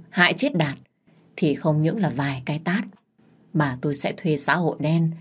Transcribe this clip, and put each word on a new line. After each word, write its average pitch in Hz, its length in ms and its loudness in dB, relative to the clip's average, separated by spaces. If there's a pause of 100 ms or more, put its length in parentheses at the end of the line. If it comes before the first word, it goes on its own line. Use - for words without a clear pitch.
(100)
hại 214 260 4
chết 269 180 0
Đạt, 143 240 -2 (580)
thì 151 180 2
không 151 280 2
những 165 160 0
là 180 100 0
vài 135 380 -4
cái 151 180 -4
tát, 185 200 0 (680)
mà 143 280 0
tôi 147 140 -2
sẽ - 220 -2
thuê 156 200 0
xã 143 200 2
hội 165 220 0
đen, 160 320 2 (100)